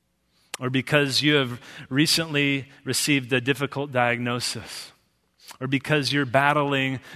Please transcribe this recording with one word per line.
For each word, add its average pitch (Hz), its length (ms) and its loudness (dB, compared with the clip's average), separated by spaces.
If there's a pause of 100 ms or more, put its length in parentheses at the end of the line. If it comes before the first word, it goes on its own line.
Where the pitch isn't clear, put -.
(580)
or 127 120 -4
because 131 520 2
you 147 120 4
have 123 260 0 (280)
recently 143 800 0 (140)
received 131 500 0
a 127 80 4
difficult 139 520 -2
diagnosis, 120 1000 -2 (720)
or 131 80 -4
because 139 440 0
you're 143 140 0
battling 135 720 2 (180)